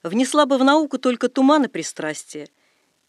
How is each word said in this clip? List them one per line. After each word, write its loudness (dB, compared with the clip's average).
внесла 0
бы 0
в 0
науку 2
только -2
туман 2
и -4
пристрастие, -10